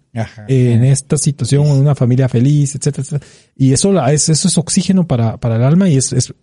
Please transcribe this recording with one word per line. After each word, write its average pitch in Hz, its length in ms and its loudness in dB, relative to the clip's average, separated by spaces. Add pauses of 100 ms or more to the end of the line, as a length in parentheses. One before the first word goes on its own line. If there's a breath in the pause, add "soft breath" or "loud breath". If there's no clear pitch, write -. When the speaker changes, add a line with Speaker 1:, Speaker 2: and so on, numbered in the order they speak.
(160)
Speaker 1:
Ajá. 107 320 -10
Speaker 2:
en 123 360 2
Speaker 1:
Ajá. 131 80 2
Speaker 2:
esta 139 260 -2
situación, 143 500 -2
en 143 100 2
una 139 180 2
familia 127 340 0
feliz, 139 460 0
etcétera, 143 280 -4
etcétera. 139 220 -8 (300 loud breath)
Y 135 180 2
eso 196 180 0
la, 147 220 0
es, 151 160 0
eso 156 180 0
es 165 100 0
oxígeno 185 500 0
para, 117 300 -2
para 113 180 -2
el 117 80 0
alma 170 260 2
y 139 80 2
es, 131 160 -2
es, 127 300 -4